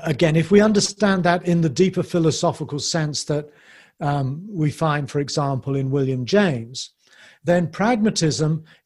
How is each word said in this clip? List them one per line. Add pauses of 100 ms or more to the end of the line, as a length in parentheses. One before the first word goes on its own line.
again,
if
we
understand
that
in
the
deeper
philosophical
sense
that, (500)
um,
we
find,
for
example,
in
William
James, (520)
then
pragmatism (240)